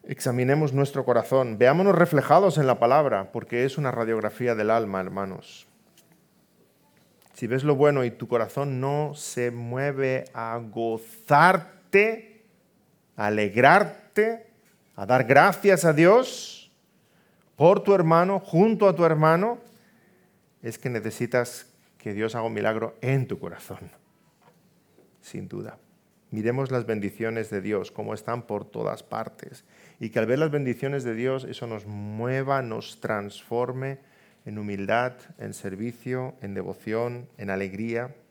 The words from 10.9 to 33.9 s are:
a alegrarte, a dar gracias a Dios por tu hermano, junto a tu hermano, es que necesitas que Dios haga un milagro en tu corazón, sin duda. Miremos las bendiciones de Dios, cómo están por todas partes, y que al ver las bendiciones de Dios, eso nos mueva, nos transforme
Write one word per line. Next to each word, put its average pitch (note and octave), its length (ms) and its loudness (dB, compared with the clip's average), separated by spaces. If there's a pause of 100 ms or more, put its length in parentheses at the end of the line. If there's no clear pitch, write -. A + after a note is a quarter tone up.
a G#2+ 100 -2
alegrarte, C#3 1160 2 (500)
a G2 120 -10
dar B2+ 160 4
gracias E3+ 640 4
a D#3+ 80 6
Dios F#3+ 760 2 (840)
por F#3+ 260 6
tu G3+ 140 4
hermano, F3 440 4
junto G3+ 480 4
a F3+ 80 4
tu E3+ 100 2
hermano, E3 520 2 (1040)
es A#2 160 -12
que C3+ 120 -6
necesitas A#2+ 840 -4 (240)
que G#2 160 -10
Dios A2 220 -4
haga A2+ 100 -4
un A2+ 80 -4
milagro A2 480 -2
en C3 260 0
tu G2 120 -8
corazón, F2+ 500 -14 (1300)
sin G2 260 -14
duda. G#2 320 -14 (520)
Miremos A#2+ 380 -2
las B2 160 -2
bendiciones A2 640 -6
de G2 120 -6
Dios, G2+ 300 -4
cómo G#2+ 220 -10
están A#2 280 -8
por G#2 240 -8
todas A2 380 -8
partes, - 600 -14 (380)
y A2+ 80 -8
que A#2 100 -2
al A2 60 0
ver B2+ 140 0
las D#3 120 0
bendiciones C3+ 540 -4
de A#2 80 -4
Dios, C3 320 -4
eso - 200 -12
nos G#2+ 200 -12
mueva, A#2+ 760 -4
nos A2+ 380 -10
transforme B2 1000 -6 (460)